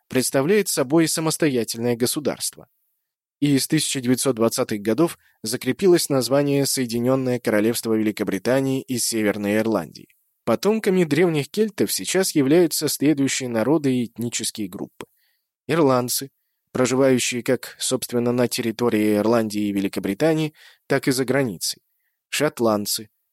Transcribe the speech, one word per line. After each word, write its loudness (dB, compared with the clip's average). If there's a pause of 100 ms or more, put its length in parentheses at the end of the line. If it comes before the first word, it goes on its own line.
представляет 0
собой 2
самостоятельное -2
государство. -4 (720)
И 2
с -2
тысяча -2
девятьсот 0
двадцатых 0
годов 0 (240)
закрепилось 2
название 2
Соединенное 0
Королевство 0
Великобритании 0
и -4
Северной 0
Ирландии. -2 (360)
Потомками 2
древних 2
кельтов -2
сейчас -2
являются 4
следующие 0
народы 2
и 0
этнические -6
группы. -12 (580)
Ирландцы, 0 (420)
проживающие 2
как, -2
собственно, -2
на 2
территории 0
Ирландии 0
и -2
Великобритании, -2 (320)
так -2
и 2
за -2
границей. -4 (480)
Шотландцы, -2 (240)